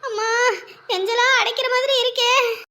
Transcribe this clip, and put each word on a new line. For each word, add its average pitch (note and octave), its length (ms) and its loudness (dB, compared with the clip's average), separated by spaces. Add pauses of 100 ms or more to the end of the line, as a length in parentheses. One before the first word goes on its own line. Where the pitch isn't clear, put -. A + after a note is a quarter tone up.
அம்மா, A4 220 -4 (580)
நெஞ்செல்லாம் A#4 540 0
அடைக்கிற B4 340 -2
மாதிரி C5+ 280 0
இருக்கே. A#4+ 280 0 (400)